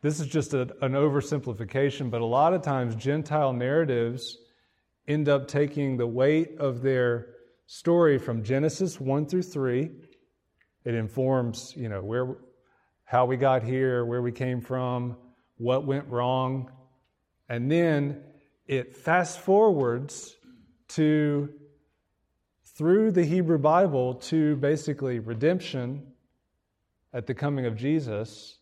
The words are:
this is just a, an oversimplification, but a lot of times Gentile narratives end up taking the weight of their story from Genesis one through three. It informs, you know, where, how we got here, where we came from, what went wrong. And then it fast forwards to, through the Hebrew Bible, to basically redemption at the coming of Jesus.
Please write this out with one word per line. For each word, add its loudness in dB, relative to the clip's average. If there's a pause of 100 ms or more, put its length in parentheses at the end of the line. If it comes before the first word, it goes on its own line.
this -2
is -4
just -2
a, 2 (200)
an 0
oversimplification, -2
but -2
a 0
lot 4
of -4
times -2
Gentile -2
narratives -2 (680)
end 0
up 2
taking -2
the 0
weight 2
of -2
their 0 (400)
story 4
from -4
Genesis -2
one -2
through -2
three. -2 (960)
It -2
informs, -2
you -6
know, -6
where, -4 (680)
how 2
we 0
got 4
here, 0
where -2
we -2
came -4
from, -4 (400)
what 0
went -4
wrong. -2 (760)
And -2
then 2 (420)
it -4
fast 0
forwards 2 (540)
to, 2 (1120)
through 2
the 4
Hebrew 2
Bible, 4
to 0
basically -2
redemption -2 (1080)
at -8
the -4
coming -2
of -4
Jesus. -4